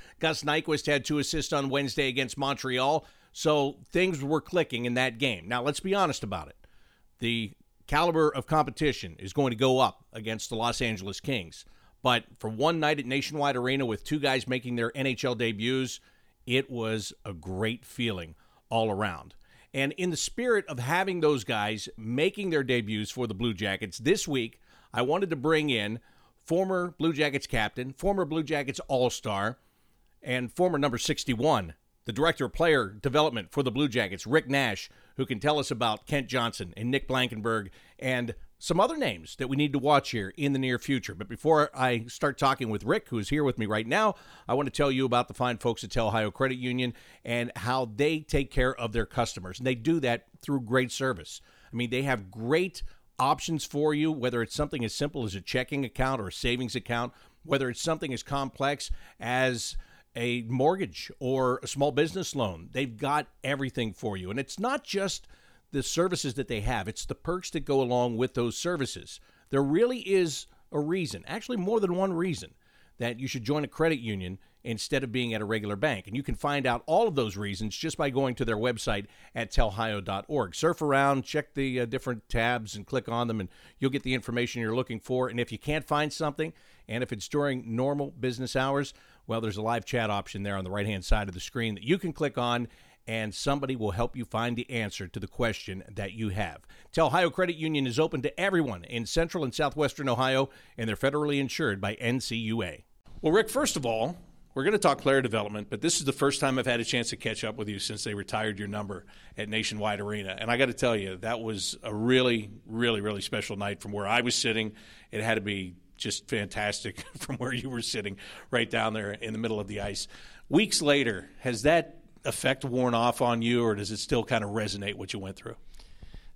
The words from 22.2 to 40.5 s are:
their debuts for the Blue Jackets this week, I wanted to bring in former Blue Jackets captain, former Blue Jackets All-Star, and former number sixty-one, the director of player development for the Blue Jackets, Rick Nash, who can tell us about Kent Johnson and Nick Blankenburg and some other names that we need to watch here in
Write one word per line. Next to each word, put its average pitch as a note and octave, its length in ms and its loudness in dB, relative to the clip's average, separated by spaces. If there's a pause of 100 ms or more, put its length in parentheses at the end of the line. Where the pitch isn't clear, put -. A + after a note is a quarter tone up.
their D3+ 120 2
debuts A2 480 0
for B2 160 -2
the G#2+ 80 -2
Blue A2+ 200 0
Jackets G2 440 -4
this D3+ 300 2
week, B2 320 -2 (360)
I A#2 60 4
wanted D#3+ 280 2
to D#3+ 60 -2
bring D3+ 340 4
in A2 280 0 (460)
former F3+ 520 0
Blue E3 160 2
Jackets C#3+ 360 0
captain, B2+ 460 0
former G3 300 0
Blue D#3 200 0
Jackets C#3 420 -2
All-Star, A#2 720 0 (640)
and B2 300 -2
former F3 260 4
number C3+ 200 2
sixty-one, A#2+ 760 2 (300)
the A#2+ 80 -4
director D3 320 2
of A2+ 80 -2
player D3+ 380 6
development A#2+ 600 2
for C#3+ 140 2
the B2+ 80 0
Blue C#3 160 2
Jackets, G#2 360 -2
Rick C#3 240 4
Nash, B2+ 400 0 (280)
who C3+ 100 0
can A2 140 -4
tell D3 180 4
us C3+ 140 0
about A2+ 340 0
Kent C#3 220 0
Johnson A#2 480 -2
and A#2 160 -2
Nick C3+ 160 0
Blankenburg A2+ 640 0 (260)
and B2 380 -2 (240)
some E3 180 0
other C4 180 4
names G#2 440 -2
that B2+ 80 -4
we C3+ 80 0
need D3 160 2
to C#3+ 80 2
watch C#3 320 6
here G2+ 240 -2
in C#3+ 160 0